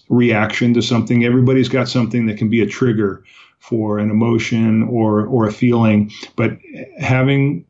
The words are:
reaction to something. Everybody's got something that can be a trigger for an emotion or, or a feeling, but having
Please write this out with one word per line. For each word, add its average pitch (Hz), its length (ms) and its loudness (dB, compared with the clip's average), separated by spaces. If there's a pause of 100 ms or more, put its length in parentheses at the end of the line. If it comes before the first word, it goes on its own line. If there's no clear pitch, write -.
reaction 120 640 0
to 117 80 2
something. 117 420 0
Everybody's 127 440 2
got 123 200 -2
something 117 380 -2
that 107 100 -4
can 107 140 -2
be 117 100 0
a 104 60 2
trigger 107 580 -2 (360)
for 107 400 -4
an 107 100 0
emotion 113 720 0
or, 110 460 0
or 120 180 0
a 104 60 -2
feeling, 110 580 2 (240)
but 120 240 -4 (400)
having 139 720 0